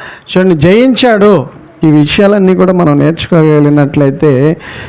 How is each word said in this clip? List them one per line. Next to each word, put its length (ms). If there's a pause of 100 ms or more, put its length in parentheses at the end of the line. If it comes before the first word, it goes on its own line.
(380)
చూడండి 180
జయించాడో, 920 (340)
ఈ 40
విషయాలన్నీ 680
కూడా 180
మనం 260
నేర్చుకోగలిగినట్లయితే, 1600 (320)